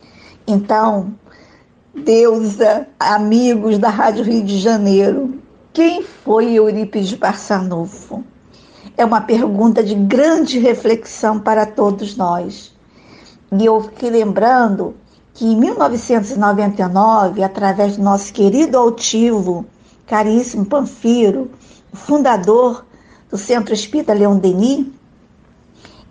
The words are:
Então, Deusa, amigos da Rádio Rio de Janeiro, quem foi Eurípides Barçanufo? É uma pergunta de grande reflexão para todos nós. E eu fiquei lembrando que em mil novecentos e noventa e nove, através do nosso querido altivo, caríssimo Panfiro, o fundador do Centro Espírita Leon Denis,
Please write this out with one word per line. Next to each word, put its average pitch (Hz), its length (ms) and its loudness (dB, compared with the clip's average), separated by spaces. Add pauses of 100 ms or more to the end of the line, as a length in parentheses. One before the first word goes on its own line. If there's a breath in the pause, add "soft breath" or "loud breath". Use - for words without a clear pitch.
(500 loud breath)
Então, 208 640 0 (800 soft breath)
Deusa, 220 920 2 (100)
amigos 214 800 2
da 220 120 2
Rádio 214 340 0
Rio 226 220 0
de 202 140 -2
Janeiro, 202 840 0 (320)
quem 330 280 0
foi 226 520 -2
Eurípides 214 600 0
Barçanufo? 185 1080 -6 (720 loud breath)
É 233 80 0
uma 226 160 0
pergunta 226 640 0
de 208 100 -2
grande 254 640 2
reflexão 226 800 -2
para 214 280 0
todos 208 500 -4
nós. 175 580 -6 (800 loud breath)
E 196 140 2
eu 220 180 4
fiquei 240 260 -8
lembrando 214 840 0 (380 soft breath)
que - 120 -6
em 226 120 2
mil 370 200 2
novecentos 233 540 -2
e 269 80 -6
noventa 202 420 0
e 185 60 0
nove, 196 560 2
através 196 540 -2
do 202 60 -2
nosso 196 280 0
querido 247 460 2
altivo, 226 880 0 (400 soft breath)
caríssimo 214 600 0
Panfiro, 240 840 0 (400 loud breath)
o - 60 -20
fundador 240 880 0 (440 soft breath)
do 220 80 -8
Centro 233 360 -2
Espírita 240 400 -4
Leon 202 240 2
Denis, 208 500 0 (1200 loud breath)